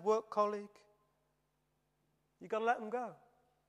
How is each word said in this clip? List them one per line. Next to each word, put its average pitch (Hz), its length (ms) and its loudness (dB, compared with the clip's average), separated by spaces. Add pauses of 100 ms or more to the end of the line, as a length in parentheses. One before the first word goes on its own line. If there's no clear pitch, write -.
work 220 260 2
colleague. 208 500 -2 (1600)
You've 175 120 -16
got 220 80 2
to 220 60 0
let 240 140 4
them 214 120 -10
go. 226 240 -6 (540)